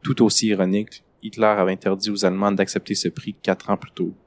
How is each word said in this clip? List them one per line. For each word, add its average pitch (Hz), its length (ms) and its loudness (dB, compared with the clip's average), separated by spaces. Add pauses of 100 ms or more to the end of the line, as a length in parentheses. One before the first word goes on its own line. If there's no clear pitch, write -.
Tout - 220 2
aussi 110 240 2
ironique, 98 560 -2 (180)
Hitler 107 240 -2
avait 101 260 4
interdit 95 380 -2
aux 101 140 -4
Allemands 95 260 2
d'accepter 98 460 -2
ce - 120 -2
prix - 320 -10
quatre - 300 -2
ans 101 60 0
plus - 160 -14
tôt. 87 200 -4 (140)